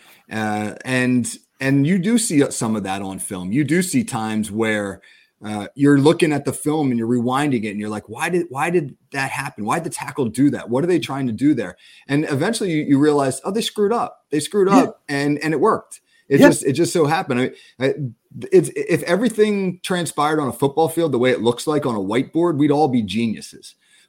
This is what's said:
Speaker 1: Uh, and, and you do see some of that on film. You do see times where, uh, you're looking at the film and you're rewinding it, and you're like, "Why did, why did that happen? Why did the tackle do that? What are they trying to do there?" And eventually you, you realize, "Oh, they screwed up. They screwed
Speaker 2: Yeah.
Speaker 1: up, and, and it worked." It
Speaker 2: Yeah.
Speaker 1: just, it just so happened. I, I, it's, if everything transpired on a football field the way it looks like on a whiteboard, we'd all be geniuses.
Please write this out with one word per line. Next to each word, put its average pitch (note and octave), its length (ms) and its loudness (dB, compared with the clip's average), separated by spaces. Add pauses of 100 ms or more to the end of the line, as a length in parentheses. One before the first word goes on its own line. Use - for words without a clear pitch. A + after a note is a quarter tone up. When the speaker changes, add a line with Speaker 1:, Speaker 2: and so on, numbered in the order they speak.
(300)
Speaker 1:
Uh, G#2+ 540 -4
and, B2+ 500 0 (280)
and C#3 260 2
you F#3+ 100 2
do G#3 200 2
see E3 340 2
some A2 240 -4
of G#2 80 -4
that G2 180 -6
on F#2+ 180 -8
film. F#2 340 -8
You C#3+ 100 2
do D#3 180 0
see C#3+ 220 0
times A2 480 -4
where, G#2 500 -2 (400)
uh, G#2 320 -8
you're C#3+ 240 6
looking D#3 360 4
at C#3+ 100 -2
the - 80 -4
film D3+ 400 -2
and A#2 80 0
you're A2+ 80 -2
rewinding B2+ 560 0
it, G#2+ 60 -4
and G#2 100 -6
you're G#2 80 -6
like, G#2+ 220 -8
"Why A2+ 180 -6
did, F3 220 -2
why C#3+ 200 -4
did E3+ 280 -2 (160)
that C3+ 180 -4
happen? C3+ 320 -8
Why C3 160 0
did D#3+ 60 -10
the D3 100 -10
tackle - 300 -6
do B2 240 2
that? G2+ 200 -8
What B2+ 140 0
are F3 40 -2
they F3 120 2
trying C#3 280 -6
to A#2 40 -2
do C#3 220 2
there?" G2+ 240 -6 (320)
And D3 200 0
eventually F3+ 440 -2
you, D3+ 100 0
you C#3 160 2
realize, C#3+ 460 2
"Oh, G3+ 60 -4
they A3 100 -2
screwed G#3 320 0
up. - 380 -6
They D3+ 100 0
screwed F#3+ 260 2
Speaker 2:
Yeah. G3 120 8
Speaker 1:
up, - 280 -2
and, C#3+ 340 0
and D#3 120 -2
it C#3 80 0
worked." - 400 0 (260)
It - 140 4
Speaker 2:
Yeah. F3+ 80 10
Speaker 1:
just, - 160 0
it C3+ 80 2
just D#3 180 0
so E3 140 2
happened. D3 340 0
I, B2+ 120 0 (280)
I, C3 140 0 (580)
it's, E3 240 6
if D3 280 -2
everything G3 800 0
transpired D#3 600 -2
on C3+ 80 -2
a - 20 -8
football D3+ 380 0
field D#3+ 240 -2
the B2 60 0
way B2+ 120 4
it E2+ 100 0
looks A#2+ 240 0
like D3+ 200 -2
on B2 100 -2
a G#2 40 -4
whiteboard, C#3 580 0
we'd D3 120 2
all C#3+ 200 2
be B2 120 0
geniuses. G#2 760 -6 (340)